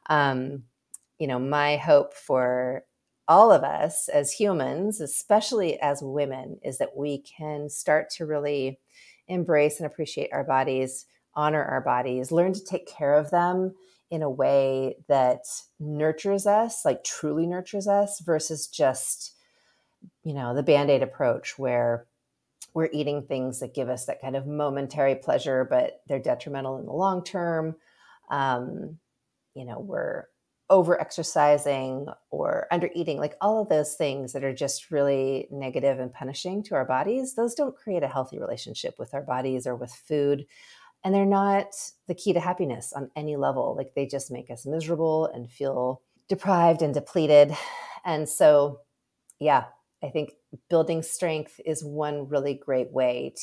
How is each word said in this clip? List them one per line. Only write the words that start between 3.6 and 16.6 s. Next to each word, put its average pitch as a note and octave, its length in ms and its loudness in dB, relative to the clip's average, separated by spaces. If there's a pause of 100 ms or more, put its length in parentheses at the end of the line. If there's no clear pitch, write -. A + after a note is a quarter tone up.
us D3+ 440 -2
as C#3+ 240 2
humans, F3+ 720 -2
especially G3+ 800 0
as C#3+ 200 0
women, C3+ 640 -6
is C3 140 -6
that - 180 -2
we C#3 240 -4
can D3 500 -10
start D3+ 420 0
to E3 140 -8
really C#3+ 540 -2 (480)
embrace D#3+ 520 2
and E3 60 -6
appreciate D3 460 -6
our C#3 120 -4
bodies, C3 600 -2 (280)
honor D3+ 300 0
our C3 180 -2
bodies, B2+ 500 -2
learn F3 220 2
to G3 100 -10
take - 240 -8
care D3 280 2
of D3 140 2
them F#3 440 2 (360)
in D#3+ 120 -4
a D3 80 -2
way C3+ 640 2 (140)
that B2+ 320 4 (380)
nurtures D#3 680 -2
us, A3 380 2